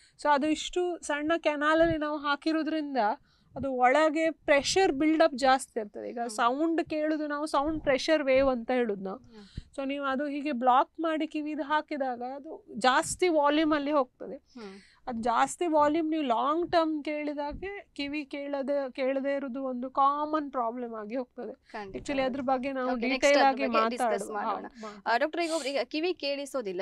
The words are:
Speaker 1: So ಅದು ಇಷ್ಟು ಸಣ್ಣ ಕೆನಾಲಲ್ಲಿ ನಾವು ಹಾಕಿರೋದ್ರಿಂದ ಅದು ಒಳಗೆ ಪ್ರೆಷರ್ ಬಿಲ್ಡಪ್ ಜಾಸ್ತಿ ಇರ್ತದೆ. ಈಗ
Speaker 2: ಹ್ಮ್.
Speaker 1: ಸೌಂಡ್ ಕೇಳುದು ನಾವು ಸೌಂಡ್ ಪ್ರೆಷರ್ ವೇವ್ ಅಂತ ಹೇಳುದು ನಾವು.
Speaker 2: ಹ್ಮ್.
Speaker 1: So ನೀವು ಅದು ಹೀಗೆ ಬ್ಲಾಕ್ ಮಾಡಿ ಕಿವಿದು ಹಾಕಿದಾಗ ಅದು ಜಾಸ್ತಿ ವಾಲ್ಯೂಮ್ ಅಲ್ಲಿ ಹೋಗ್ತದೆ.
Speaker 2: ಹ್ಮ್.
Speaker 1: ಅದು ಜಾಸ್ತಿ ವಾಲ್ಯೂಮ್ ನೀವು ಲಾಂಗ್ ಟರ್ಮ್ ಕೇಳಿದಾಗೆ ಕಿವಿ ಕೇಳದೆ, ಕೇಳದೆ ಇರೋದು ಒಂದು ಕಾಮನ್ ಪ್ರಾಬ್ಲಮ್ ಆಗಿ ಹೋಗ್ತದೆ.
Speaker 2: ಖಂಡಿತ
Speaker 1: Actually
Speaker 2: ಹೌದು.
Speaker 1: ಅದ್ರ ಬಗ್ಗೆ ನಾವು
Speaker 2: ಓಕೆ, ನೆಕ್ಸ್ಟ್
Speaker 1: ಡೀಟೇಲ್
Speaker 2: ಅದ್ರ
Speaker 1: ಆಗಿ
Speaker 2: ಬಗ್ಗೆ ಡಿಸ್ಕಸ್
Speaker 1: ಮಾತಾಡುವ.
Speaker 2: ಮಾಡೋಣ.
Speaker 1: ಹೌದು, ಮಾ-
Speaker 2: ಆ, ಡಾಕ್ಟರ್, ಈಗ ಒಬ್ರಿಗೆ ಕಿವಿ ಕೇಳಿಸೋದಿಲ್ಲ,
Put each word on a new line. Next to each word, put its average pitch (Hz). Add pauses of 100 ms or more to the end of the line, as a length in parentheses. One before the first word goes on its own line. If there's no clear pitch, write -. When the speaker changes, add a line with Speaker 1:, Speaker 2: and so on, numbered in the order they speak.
(220)
Speaker 1:
So -
ಅದು 285
ಇಷ್ಟು 349
ಸಣ್ಣ 302
ಕೆನಾಲಲ್ಲಿ 320
ನಾವು 302
ಹಾಕಿರೋದ್ರಿಂದ 294 (580)
ಅದು 269
ಒಳಗೆ 294
ಪ್ರೆಷರ್ 320
ಬಿಲ್ಡಪ್ 311
ಜಾಸ್ತಿ 262
ಇರ್ತದೆ. 214
ಈಗ 226
Speaker 2:
ಹ್ಮ್. 240
Speaker 1:
ಸೌಂಡ್ 285
ಕೇಳುದು 302
ನಾವು 294
ಸೌಂಡ್ 302
ಪ್ರೆಷರ್ 302
ವೇವ್ 269
ಅಂತ 240
ಹೇಳುದು 226
ನಾವು. 190
Speaker 2:
ಹ್ಮ್. -
Speaker 1:
So 269
ನೀವು 277
ಅದು 269
ಹೀಗೆ 285
ಬ್ಲಾಕ್ 254
ಮಾಡಿ 320
ಕಿವಿದು 302
ಹಾಕಿದಾಗ 277
ಅದು 269 (120)
ಜಾಸ್ತಿ 269
ವಾಲ್ಯೂಮ್ 302
ಅಲ್ಲಿ 285
ಹೋಗ್ತದೆ. 254
Speaker 2:
ಹ್ಮ್. 208 (280)
Speaker 1:
ಅದು 226
ಜಾಸ್ತಿ 247
ವಾಲ್ಯೂಮ್ 311
ನೀವು 311
ಲಾಂಗ್ 269
ಟರ್ಮ್ 320
ಕೇಳಿದಾಗೆ 302
ಕಿವಿ 285
ಕೇಳದೆ, 277
ಕೇಳದೆ 269
ಇರೋದು 269
ಒಂದು 262
ಕಾಮನ್ 285
ಪ್ರಾಬ್ಲಮ್ 240
ಆಗಿ 214
ಹೋಗ್ತದೆ. 247
Speaker 2:
ಖಂಡಿತ 202
Speaker 1:
Actually 269
Speaker 2:
ಹೌದು. 262
Speaker 1:
ಅದ್ರ 269
ಬಗ್ಗೆ 262
ನಾವು 262
Speaker 2:
ಓಕೆ, 240
ನೆಕ್ಸ್ಟ್ 285
Speaker 1:
ಡೀಟೇಲ್ 269
Speaker 2:
ಅದ್ರ 269
Speaker 1:
ಆಗಿ 247
Speaker 2:
ಬಗ್ಗೆ 226
ಡಿಸ್ಕಸ್ 220
Speaker 1:
ಮಾತಾಡುವ. -
Speaker 2:
ಮಾಡೋಣ. 208
Speaker 1:
ಹೌದು, 208
ಮಾ- 208
Speaker 2:
ಆ, 233
ಡಾಕ್ಟರ್, 311
ಈಗ 330
ಒಬ್ರಿಗೆ 285
ಕಿವಿ 330
ಕೇಳಿಸೋದಿಲ್ಲ, 269